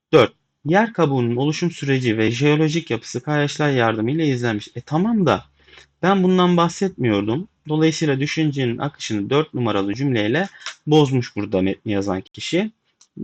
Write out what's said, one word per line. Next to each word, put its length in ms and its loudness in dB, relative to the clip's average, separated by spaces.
Dört. 200 6
Yer 280 2
kabuğunun 440 0
oluşum 340 -2
süreci 480 0
ve 120 2
jeolojik 600 0
yapısı 320 -6
kayaçlar 480 -2
yardımıyla 540 0
izlenmiş. 520 -2
E, 40 -12
tamam 460 0
da 180 2
ben 200 2
bundan 340 4
bahsetmiyordum. 920 0
Dolayısıyla 520 0
düşüncenin 580 -2
akışını 520 -6
dört 240 0
numaralı 400 -2
cümleyle 540 0
bozmuş 500 2
burada 260 -2
metni 300 -4
yazan 280 -2
kişi. 500 -4